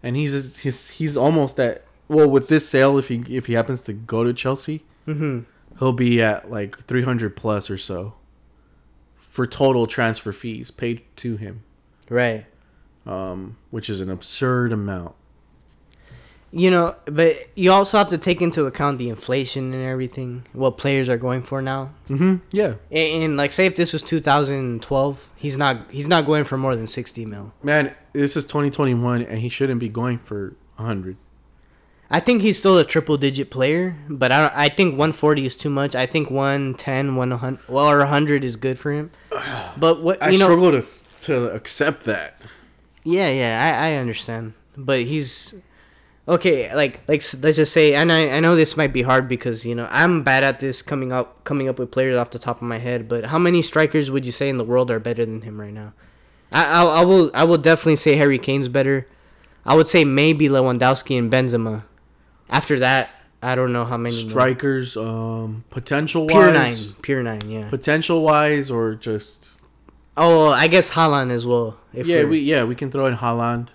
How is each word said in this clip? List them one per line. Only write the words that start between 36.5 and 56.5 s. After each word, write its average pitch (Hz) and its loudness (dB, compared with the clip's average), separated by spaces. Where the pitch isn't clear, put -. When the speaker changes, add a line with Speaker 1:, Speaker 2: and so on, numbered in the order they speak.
Speaker 2:
ten, 135 -4
one 127 -2
hundred, 127 -8
well, 139 2
or 147 6
a 139 4
hundred 143 2
is 120 -6
good 131 -4
for 147 -6
him. 151 -6
Speaker 1:
<sighs> - -6
Speaker 2:
But 160 2
what, 185 0
Speaker 1:
I 175 2
Speaker 2:
you 185 6
know, 196 6
Speaker 1:
struggle 175 6
to, 127 0
to 120 -2
accept - -4
that. 92 -6
Speaker 2:
Yeah, 180 0
yeah, 120 -2
I, 160 0
I 156 -2
understand. 113 -8
But 127 -2
he's, 147 -6
okay, 160 0
like, 139 -2
like, 147 2
s-, - -4
let's 156 4
just 151 2
say, 151 6
and 160 4
I, 160 2
I 135 0
know 165 4
this 156 4
might 147 0
be 123 0
hard 131 2
because, 120 -4
you 117 -4
know, 117 -6
I'm 160 2
bad 135 4
at 135 0
this 135 -4
coming 131 -6
up, - -6
coming 139 -2
up 131 -4
with 123 -6
players 131 0
off 120 -2
the 117 -12
top 120 -8
of - -12
my 117 -6
head, 120 -6
but 117 -4
how 147 -4
many 175 4
strikers 156 0
would 135 -4
you 123 -8
say 139 -4
in 131 -4
the 120 -2
world 123 2
are 113 -2
better 117 -4
than 110 -8
him 107 -14
right 104 -14
now? 107 -16